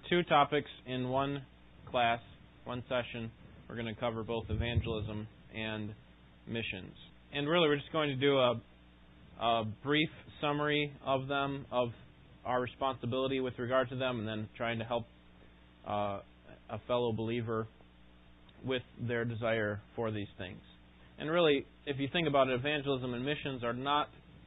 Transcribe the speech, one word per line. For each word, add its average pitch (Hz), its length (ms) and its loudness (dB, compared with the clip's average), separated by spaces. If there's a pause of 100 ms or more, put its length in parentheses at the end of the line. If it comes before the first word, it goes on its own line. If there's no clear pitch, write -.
(100)
two 175 140 4
topics 143 440 4 (180)
in 127 220 -2
one 139 320 0 (500)
class, 117 300 4 (440)
one 123 220 -6
session. 117 440 -2 (360)
We're - 100 -10
gonna 113 180 -4
cover 113 300 -2
both 113 260 -4
evangelism 110 760 -2 (280)
and 107 400 -6 (520)
missions. 107 460 -6 (400)
And 143 160 -2
really 170 180 4
we're 147 120 4
just - 140 -12
going 151 180 0
to 131 60 -2
do 139 200 4
a, 123 240 4 (800)
a 117 240 2 (180)
brief 151 280 2 (320)
summary 147 500 2 (100)
of 135 260 0
them, 139 440 -2
of 120 200 2 (520)
our 127 180 2
responsibility 131 800 -2
with 127 180 -2
regard 127 320 2
to 131 60 -6
them, 127 240 0
and 104 60 -4
then 110 300 -4
trying 117 220 -2
to 113 60 -4
help, 117 200 -2 (800)
uh, 104 340 -2 (500)
a 113 160 -6
fellow 120 260 2
believer 113 540 -2 (960)
with 123 180 -2 (240)
their 117 200 0
desire 113 560 0 (120)
for 113 160 -2
these 104 180 -4 (100)
things. 98 220 -10 (580)
And 147 120 -4
really, 160 360 4 (180)
if 139 140 -4
you 139 120 0
think 170 160 2
about 139 220 6
it, 131 60 2
evangelism 135 580 0
and 120 100 -4
missions 139 420 -4
are 120 100 0
not 143 340 0 (380)